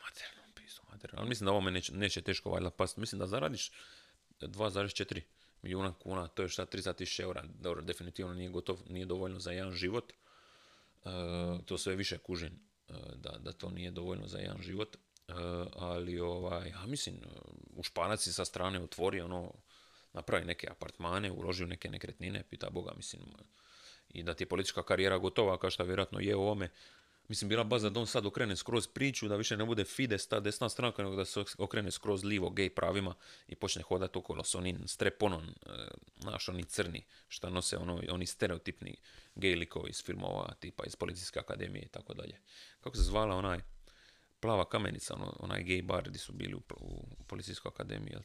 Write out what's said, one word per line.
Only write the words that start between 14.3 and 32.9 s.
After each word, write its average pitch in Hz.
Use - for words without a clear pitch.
jedan 98
život. 92
E, -
ali, 87
ovaj, 87
a 90
mislim, 135
e, -
ušparac 101
si 87
sa 90
strane, 92
otvori, 90
ono, 87
napravi 85
neke 85
apartmane, 87
uloži 90
u -
neke 87
nekretnine, 95
pita -
Boga, 92
mislim, -
i -
da 82
ti -
je -
politička 90
karijera 95
gotova, 95
kao 92
što 90
vjerojatno 95
je 101
u 98
ovome. 101
Mislim, 107
bila 113
baza 107
da 107
on 113
sad 107
okrene 101
skroz 117
priču, 131
da 101
više 107
ne 110
bude 110
Fidesz, 113
ta 110
desna 104
stranka, 117
nego 95
da 98
se 101
okrene 101
skroz 98
livo 98
gay 95
pravima 92